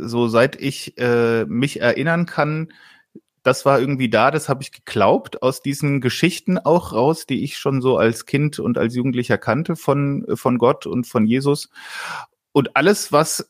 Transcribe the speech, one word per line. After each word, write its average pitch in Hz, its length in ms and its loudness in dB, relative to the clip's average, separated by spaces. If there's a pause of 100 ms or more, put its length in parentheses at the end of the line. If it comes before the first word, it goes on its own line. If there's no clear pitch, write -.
so, 117 200 0
seit 117 340 2
ich, - 360 -8
äh, 117 480 2
mich 120 360 -2
erinnern 165 440 2
kann, 156 460 -4 (720)
das 127 220 0
war 139 140 4
irgendwie 131 300 0
da, 113 220 4
das - 160 -4
hab 151 140 -2
ich - 100 -16
geglaubt, - 720 0
aus 127 180 0
diesen 143 380 -2
Geschichten 170 580 0
auch 170 360 0
raus, 143 320 2
die 123 180 -4
ich - 140 -8
schon 135 240 -2
so 127 160 2
als 113 280 0
Kind 147 340 -2
und - 180 -2
als 117 180 -2
Jugendlicher 123 420 -2
kannte 156 380 -2
von, 139 500 -2 (100)
von 123 220 0
Gott 117 280 2
und 113 200 -4
von 110 200 0
Jesus. 135 440 0 (880)
Und - 220 2
alles, 180 340 2
was, - 380 0